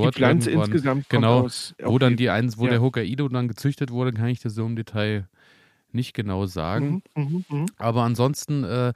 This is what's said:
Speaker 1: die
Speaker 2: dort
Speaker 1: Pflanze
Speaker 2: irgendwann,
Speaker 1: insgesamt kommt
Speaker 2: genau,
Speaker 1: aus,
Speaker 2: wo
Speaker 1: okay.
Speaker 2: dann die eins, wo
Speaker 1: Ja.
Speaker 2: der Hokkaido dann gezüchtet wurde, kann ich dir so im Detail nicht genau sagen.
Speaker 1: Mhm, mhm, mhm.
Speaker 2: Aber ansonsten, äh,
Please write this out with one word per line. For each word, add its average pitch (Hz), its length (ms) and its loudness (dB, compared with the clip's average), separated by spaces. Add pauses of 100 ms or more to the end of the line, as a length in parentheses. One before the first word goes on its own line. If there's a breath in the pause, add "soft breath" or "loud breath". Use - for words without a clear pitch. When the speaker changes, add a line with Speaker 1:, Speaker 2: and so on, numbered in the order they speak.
Speaker 1:
die 120 60 4
Speaker 2:
dort 131 80 0
Speaker 1:
Pflanze 131 340 4
Speaker 2:
irgendwann, - 0 -
Speaker 1:
insgesamt 131 580 0
kommt 117 200 4
Speaker 2:
genau, - 20 6
Speaker 1:
aus, 123 440 2 (100)
Speaker 2:
wo 117 140 4
Speaker 1:
okay. - 0 -
Speaker 2:
dann 123 180 4
die 120 140 2
eins, 110 260 0
wo 117 100 0
Speaker 1:
Ja. - 20 2
Speaker 2:
der 117 120 4
Hokkaido 127 480 0
dann 123 200 -2
gezüchtet 135 420 -4
wurde, 123 240 -2
kann 117 140 -2
ich 123 120 -2
dir 120 100 -6
so 110 140 -4
im 117 100 -4
Detail 107 540 -4 (640 soft breath)
nicht 123 220 -6
genau 101 320 -2
sagen. 98 500 -4
Speaker 1:
Mhm, 196 60 -8 (120)
mhm, 156 340 -4
mhm. 147 300 -4
Speaker 2:
Aber 117 240 0
ansonsten, 127 600 -2
äh, 123 320 -2